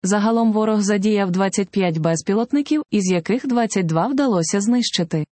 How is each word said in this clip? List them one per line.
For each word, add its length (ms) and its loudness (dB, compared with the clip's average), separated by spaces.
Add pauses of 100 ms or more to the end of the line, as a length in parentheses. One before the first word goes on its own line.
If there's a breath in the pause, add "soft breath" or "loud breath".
Загалом 500 2
ворог 280 2
задіяв 500 0
двадцять 380 0
п'ять 280 0
безпілотників, 920 0
із 200 0
яких 360 -2
двадцять 380 0
два 220 0
вдалося 540 0
знищити. 720 -2